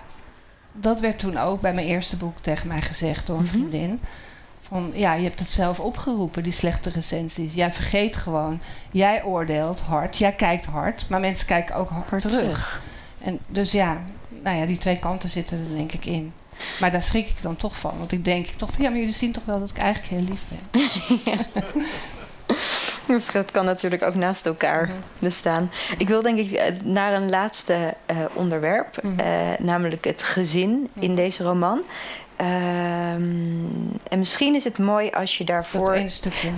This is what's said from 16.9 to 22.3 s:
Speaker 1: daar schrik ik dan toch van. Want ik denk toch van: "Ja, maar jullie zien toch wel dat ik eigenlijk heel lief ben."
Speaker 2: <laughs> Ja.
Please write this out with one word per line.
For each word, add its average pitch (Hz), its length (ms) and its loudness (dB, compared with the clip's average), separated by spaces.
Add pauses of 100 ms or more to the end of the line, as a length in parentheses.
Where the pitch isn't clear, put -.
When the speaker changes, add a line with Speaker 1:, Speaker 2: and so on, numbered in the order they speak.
Speaker 1:
daar 175 120 0
schrik 226 240 2
ik - 140 0
dan 170 140 -2
toch - 220 -4
van. - 200 -4
Want 170 140 -6
ik 180 140 0
denk 175 220 2
toch - 240 -4
van: 277 120 2
"Ja, 269 60 4
maar 240 100 0
jullie 220 140 0
zien 240 180 0
toch 233 140 -6
wel 202 140 0
dat 196 100 -4
ik - 80 -10
eigenlijk 202 360 0
heel 180 160 0
lief 190 200 -4
ben." 190 320 0 (420)
Speaker 2:
<laughs> 214 100 2
Ja. 214 280 -2 (1500)